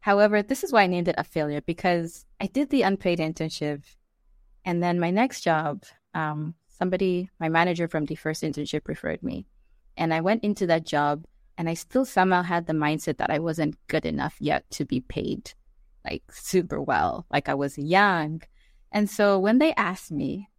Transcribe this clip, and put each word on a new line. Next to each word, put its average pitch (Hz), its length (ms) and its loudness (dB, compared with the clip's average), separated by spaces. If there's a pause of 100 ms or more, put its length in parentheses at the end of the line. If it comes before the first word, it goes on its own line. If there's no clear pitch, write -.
However, 208 420 4
this 262 220 -4
is 311 80 -4
why 220 100 6
I 190 40 6
named 175 220 0
it 165 100 0
a 151 60 -2
failure, 147 360 -2
because 170 640 -2 (160)
I 202 60 -4
did 277 240 -2
the 269 120 4
unpaid 185 360 0
internship. 156 680 -4 (800)
And 175 180 0
then 175 160 2
my 170 120 2
next 226 320 0
job, 156 420 0 (300)
um, 156 400 -4 (140)
somebody, 185 600 0 (100)
my 160 100 -2
manager 170 400 2
from 151 180 -2
the 160 80 -6
first 156 280 -6
internship 151 460 -4
referred - 340 -6
me. - 240 -8 (500)
And 165 180 0
I 160 80 0
went 190 220 0
into 202 240 0
that 165 180 2
job, 147 380 0 (340)
and 165 100 -2
I 165 60 -2
still 254 300 -2
somehow 185 380 4
had 170 240 -2
the 165 60 -2
mindset 156 460 0
that - 120 -2
I 156 80 0
wasn't 160 380 -2 (120)
good - 180 0
enough 147 340 -4
yet 143 320 -2
to - 120 -4
be - 160 -2
paid, - 520 -6 (520)
like, - 180 -8 (100)
super - 480 -2
well. 120 500 0
Like, 143 180 -2
I 143 60 0
was 139 240 -4
young. 160 640 2 (500)
And 208 180 0
so 202 280 4
when 214 200 4
they 311 160 4
asked - 360 -4
me 151 380 -6 (100)